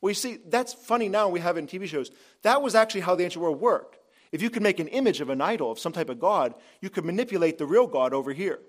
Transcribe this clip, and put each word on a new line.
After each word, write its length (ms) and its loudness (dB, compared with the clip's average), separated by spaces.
Well, 80 2
you 60 -2
see, 240 -6
that's 240 0
funny 340 -2
now 220 2
we 100 -2
have 160 0
it 60 -4
in 60 -8
T 100 -10
V 100 -8
shows. 240 -6
That 200 4
was 140 0
actually 240 4
how 160 2
the 80 2
ancient 180 -4
world 200 0
worked. 380 0
If 120 -4
you 80 0
could 120 -4
make 200 2
an 80 -4
image 320 0
of 80 -6
an 100 -2
idol, 320 -2
of 80 -10
some 140 -6
type 160 -4
of 100 -8
god, 340 2
you 80 -8
could 160 -4
manipulate 520 0
the 80 -4
real 220 4
god 260 0
over 200 -4
here. 360 -4